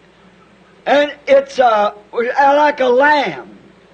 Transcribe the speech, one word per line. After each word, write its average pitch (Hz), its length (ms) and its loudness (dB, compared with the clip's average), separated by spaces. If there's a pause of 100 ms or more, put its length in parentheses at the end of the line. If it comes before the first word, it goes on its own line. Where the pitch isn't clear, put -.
(840)
and 285 300 0 (120)
it's, 269 320 0
uh, 208 340 0 (180)
like 285 680 0
a 262 80 -2
lamb. 247 720 -2 (360)